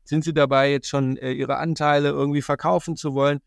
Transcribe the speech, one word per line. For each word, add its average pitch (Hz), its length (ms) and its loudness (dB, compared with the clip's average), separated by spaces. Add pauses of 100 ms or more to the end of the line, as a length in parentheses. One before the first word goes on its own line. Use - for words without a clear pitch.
sind 151 200 -2
sie 160 100 -4
dabei, 139 380 4
jetzt 135 160 -4
schon, 135 280 -2
äh, 131 160 -6
ihre 135 240 -2
Anteile 147 520 0
irgendwie 143 340 0
verkaufen 160 540 -2
zu 143 180 -6
wollen? 139 320 2